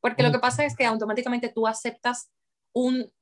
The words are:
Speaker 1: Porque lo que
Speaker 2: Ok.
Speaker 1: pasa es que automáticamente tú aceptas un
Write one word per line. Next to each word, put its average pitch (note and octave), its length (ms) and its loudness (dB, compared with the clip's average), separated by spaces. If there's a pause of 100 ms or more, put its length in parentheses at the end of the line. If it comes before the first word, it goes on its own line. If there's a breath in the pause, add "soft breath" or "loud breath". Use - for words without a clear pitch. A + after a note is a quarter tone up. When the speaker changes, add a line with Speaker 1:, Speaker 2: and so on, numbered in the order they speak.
Speaker 1:
Porque A#3+ 220 2
lo B3 80 6
que B3 60 2
Speaker 2:
Ok. A#3+ 40 0
Speaker 1:
pasa B3+ 240 2
es C#4 100 -2
que B3+ 100 0
automáticamente A#3 600 -2
tú A3+ 200 -2
aceptas A#3+ 600 -4 (440)
un B3+ 360 0 (120)